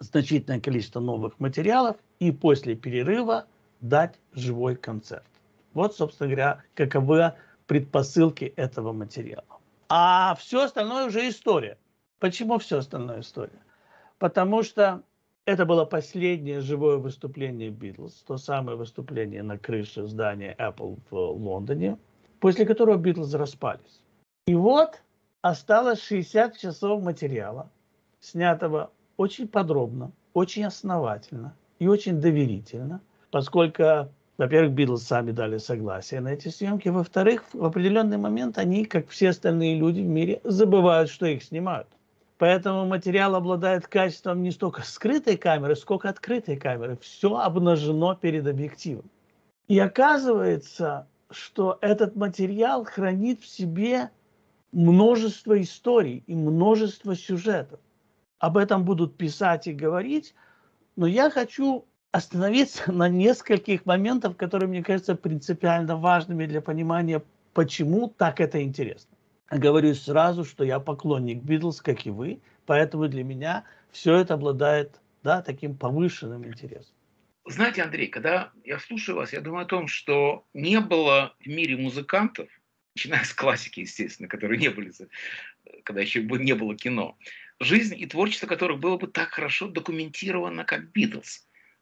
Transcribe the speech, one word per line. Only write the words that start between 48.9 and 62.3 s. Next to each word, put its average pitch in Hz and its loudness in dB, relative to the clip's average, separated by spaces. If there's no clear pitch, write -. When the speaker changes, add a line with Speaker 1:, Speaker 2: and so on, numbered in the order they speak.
Speaker 1:
И 196 6
оказывается, 196 2
что - -4
этот 208 2
материал 208 0
хранит 196 -2
в - -20
себе 220 -2
множество 208 6
историй 170 0
и 165 -10
множество 190 2
сюжетов. 175 -4
Об 170 2
этом 196 4
будут 170 0
писать 170 0
и 165 -8
говорить, 180 -4
но 170 0
я 247 4
хочу 262 -2
остановиться 190 0